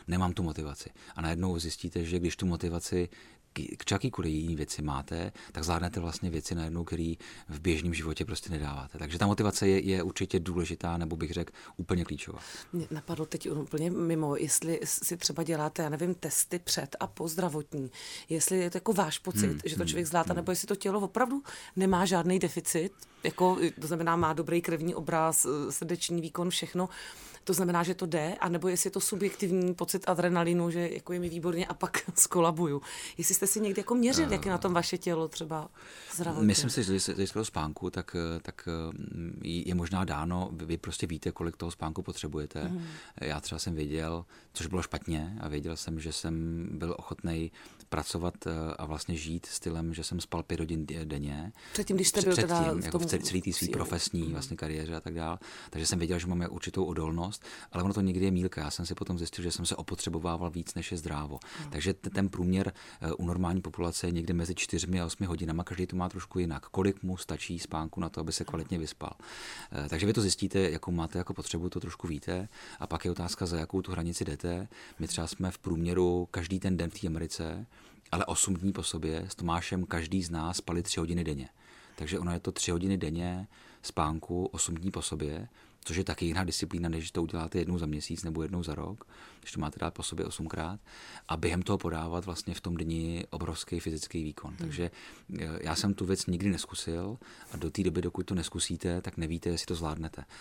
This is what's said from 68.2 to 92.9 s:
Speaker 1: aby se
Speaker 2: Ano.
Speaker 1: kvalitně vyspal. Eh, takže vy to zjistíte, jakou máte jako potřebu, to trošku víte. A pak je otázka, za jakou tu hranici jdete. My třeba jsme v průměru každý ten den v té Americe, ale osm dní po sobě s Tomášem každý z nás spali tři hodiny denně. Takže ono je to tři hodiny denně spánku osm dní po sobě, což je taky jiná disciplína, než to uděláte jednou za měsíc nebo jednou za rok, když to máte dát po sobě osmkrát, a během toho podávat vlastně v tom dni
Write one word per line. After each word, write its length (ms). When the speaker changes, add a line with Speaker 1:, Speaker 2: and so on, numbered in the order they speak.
Speaker 1:
aby 120
se 120
Speaker 2:
Ano. 60
Speaker 1:
kvalitně 280
vyspal. 340
Eh, 160
takže 180
vy 60
to 100
zjistíte, 360
jakou 220
máte 260
jako 160
potřebu, 340
to 120
trošku 260
víte. 420
A 60
pak 180
je 60
otázka, 360
za 120
jakou 240
tu 100
hranici 320
jdete. 440
My 100
třeba 180
jsme 240
v 80
průměru 720
každý 300
ten 160
den 140
v 100
té 60
Americe, 600
ale 140
osm 280
dní 180
po 100
sobě 460
s 60
Tomášem 520
každý 360
z 80
nás 260
spali 260
tři 180
hodiny 240
denně. 240
Takže 220
ono 140
je 80
to 120
tři 180
hodiny 260
denně 500
spánku 640
osm 280
dní 160
po 120
sobě, 460
což 120
je 80
taky 220
jiná 180
disciplína, 440
než 220
to 120
uděláte 360
jednou 200
za 80
měsíc 360
nebo 200
jednou 200
za 120
rok, 300
když 120
to 80
máte 200
dát 140
po 80
sobě 240
osmkrát, 540
a 80
během 260
toho 160
podávat 460
vlastně 300
v 60
tom 160
dni 540